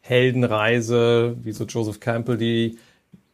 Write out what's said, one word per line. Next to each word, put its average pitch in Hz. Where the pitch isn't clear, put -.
Heldenreise, 120
wie 113
so 113
Joseph 107
Campbell 117
die 117